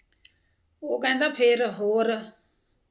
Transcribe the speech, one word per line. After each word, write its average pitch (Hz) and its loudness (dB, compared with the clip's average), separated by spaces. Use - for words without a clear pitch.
ਉਹ 233 -4
ਕਹਿੰਦਾ, 262 0
"ਫਿਰ 240 2
ਹੋਰ 214 0